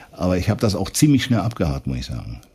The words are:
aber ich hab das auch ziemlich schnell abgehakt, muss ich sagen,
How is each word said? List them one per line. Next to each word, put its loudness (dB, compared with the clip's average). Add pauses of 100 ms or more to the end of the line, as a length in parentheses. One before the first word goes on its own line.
(140)
aber 0
ich -2
hab 0
das 2
auch -4
ziemlich 4
schnell 2
abgehakt, -2
muss -2
ich -8
sagen, -10 (160)